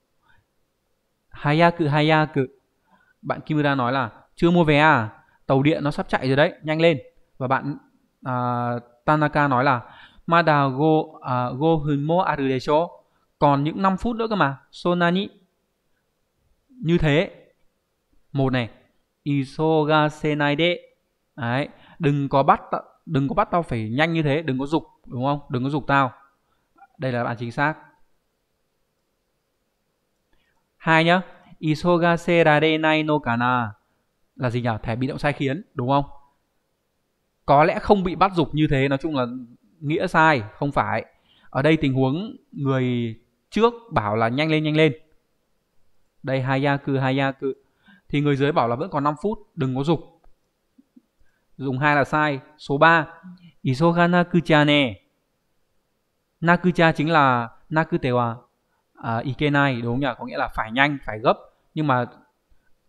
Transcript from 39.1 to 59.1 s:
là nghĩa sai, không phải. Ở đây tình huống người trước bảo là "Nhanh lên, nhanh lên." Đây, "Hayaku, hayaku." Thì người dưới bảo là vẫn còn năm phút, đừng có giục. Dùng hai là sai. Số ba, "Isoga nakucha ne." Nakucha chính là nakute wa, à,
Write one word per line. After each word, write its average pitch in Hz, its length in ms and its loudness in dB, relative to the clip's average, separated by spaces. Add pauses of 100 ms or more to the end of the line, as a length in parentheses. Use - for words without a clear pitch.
là 127 100 0 (540)
nghĩa 160 260 -2
sai, 160 360 2 (100)
không 143 200 -6
phải. 107 320 -2 (460)
Ở 131 120 -2
đây 156 140 4
tình 147 180 -2
huống 135 420 -2 (160)
người 123 680 -4 (300)
trước 226 240 2 (160)
bảo 107 260 -2
là 113 120 2
"Nhanh 147 220 -2
lên, 156 140 0
nhanh 151 120 -2
lên." 156 160 4 (1300)
Đây, 135 200 -2
"Hayaku, 135 560 -2
hayaku." 135 480 -2 (600)
Thì 143 120 -2
người 147 160 2
dưới 139 160 0
bảo 147 160 0
là 120 80 -2
vẫn 170 140 -8
còn 143 140 -4
năm 151 180 -2
phút, 214 160 -4 (160)
đừng 131 220 -4
có 135 80 -4
giục. - 320 -2 (1400)
Dùng 131 200 -4
hai 147 180 2
là 139 80 2
sai. 151 360 -2 (180)
Số 143 200 -4
ba, 160 280 4 (560)
"Isoga 170 440 2
nakucha 170 580 2
ne." 143 360 2 (1400)
Nakucha 175 520 2
chính 156 180 -2
là 131 380 2 (200)
nakute 156 420 -2
wa, 120 260 0 (580)
à, 113 240 -6